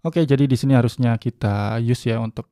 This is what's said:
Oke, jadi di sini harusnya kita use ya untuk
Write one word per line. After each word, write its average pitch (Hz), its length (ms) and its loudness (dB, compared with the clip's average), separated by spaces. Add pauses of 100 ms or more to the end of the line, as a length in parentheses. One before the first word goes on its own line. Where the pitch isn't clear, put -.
Oke, 165 240 0
jadi 139 240 2
di 131 80 2
sini 135 160 0
harusnya 120 480 2
kita 104 560 -4
use 117 320 -2
ya 113 160 -2
untuk 113 280 -10